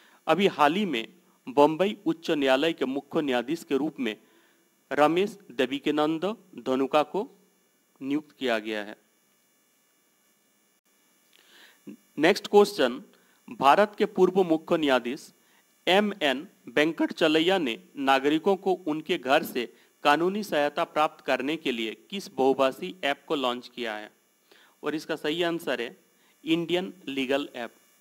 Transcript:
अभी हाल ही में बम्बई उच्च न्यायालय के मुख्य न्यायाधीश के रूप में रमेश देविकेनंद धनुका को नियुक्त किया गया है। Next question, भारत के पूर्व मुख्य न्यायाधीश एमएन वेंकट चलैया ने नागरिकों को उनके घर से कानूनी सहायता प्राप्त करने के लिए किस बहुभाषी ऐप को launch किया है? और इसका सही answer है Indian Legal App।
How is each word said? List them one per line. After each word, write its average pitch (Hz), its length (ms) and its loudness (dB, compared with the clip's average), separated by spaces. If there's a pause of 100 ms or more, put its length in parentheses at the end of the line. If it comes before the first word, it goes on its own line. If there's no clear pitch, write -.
(260)
अभी 180 220 2
हाल 147 260 2
ही 208 120 -2
में 117 200 -4 (400)
बम्बई 156 500 2 (100)
उच्च 165 260 -4
न्यायालय 139 400 2
के 156 140 -6
मुख्य 139 360 -4
न्यायाधीश 131 420 -2
के 139 120 -2
रूप 147 240 -4
में 107 160 -4 (720)
रमेश 160 480 2 (140)
देविकेनंद 147 720 0 (420)
धनुका 135 380 0
को 175 240 -6 (720)
नियुक्त 143 380 -6
किया 117 200 -2
गया 107 260 -8
है। 107 120 -16 (3250)
Next 165 280 2
question, 190 560 4 (480)
भारत 143 480 4
के 220 80 0
पूर्व 185 360 4
मुख्य 160 340 0
न्यायाधीश 131 560 0 (540)
एमएन 175 600 0 (220)
वेंकट 156 440 0
चलैया 170 460 2
ने 117 200 -2 (180)
नागरिकों 143 600 2
को 190 160 -2 (140)
उनके 156 320 -4
घर 131 240 2
से 120 240 -6 (380)
कानूनी 175 380 2
सहायता 151 420 -2
प्राप्त 156 400 -4
करने 135 320 -2
के 147 160 -4
लिए 113 220 -6 (160)
किस - 220 -10
बहुभाषी 135 640 0 (100)
ऐप 139 240 -4
को 160 60 -4
launch 123 400 -4
किया 113 200 -8
है? 107 160 -14 (720)
और 147 120 -4
इसका 156 220 -6
सही 156 260 -4
answer 165 380 -2
है 127 160 -10 (480)
Indian 160 480 -2 (160)
Legal 135 480 -2
App। 117 180 -10 (260)